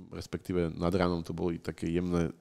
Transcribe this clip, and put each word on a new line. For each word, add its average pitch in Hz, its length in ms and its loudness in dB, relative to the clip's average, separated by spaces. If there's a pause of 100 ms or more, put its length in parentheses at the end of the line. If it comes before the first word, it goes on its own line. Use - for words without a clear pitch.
(120)
respektíve 87 640 -2
nad 85 160 2
ránom 90 320 2
to 82 80 -8
boli 85 240 0
také 85 320 -6
jemné 87 540 2